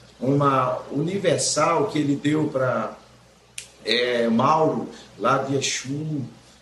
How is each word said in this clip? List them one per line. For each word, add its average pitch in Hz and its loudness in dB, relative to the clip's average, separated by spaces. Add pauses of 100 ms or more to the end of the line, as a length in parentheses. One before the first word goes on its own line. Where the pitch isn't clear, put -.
(180)
uma 135 2 (120)
universal 160 0
que 156 -2
ele 139 0
deu 151 0
pra, 120 -2 (880)
é, 120 2
Mauro, 139 2 (300)
lá 123 2
de 135 -2
Exu. 143 -4 (380)